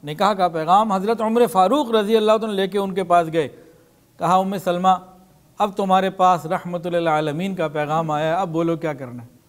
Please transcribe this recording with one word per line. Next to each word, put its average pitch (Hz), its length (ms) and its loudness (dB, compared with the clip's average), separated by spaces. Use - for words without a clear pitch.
निकाह 156 320 0
का 185 140 2
पैगाम 180 440 2
हज़रत 214 300 -2
उमर 226 260 2
फ़ारूक 226 460 2
रज़ी 214 200 2
अल्लाह 220 220 4
तआला 220 100 -4
ने 208 80 -4
लेके 190 240 -2
उनके 190 260 -4
पास 175 220 4
गए, 156 200 -2
कहा, 175 180 2
"उम्मे 190 240 -2
सलमा, 185 320 2
अब 208 140 0
तुम्हारे 190 420 2
पास 180 320 2
रहमतुल 175 460 -6
लिल 170 160 0
आलमीन 156 460 -2
का 165 180 -2
पैगाम 156 380 -2
आया 151 180 -2
है, 170 120 -2
अब 185 100 -4
बोलो 170 260 -2
क्या 156 180 -4
करना 123 280 -14
है?" - 100 -20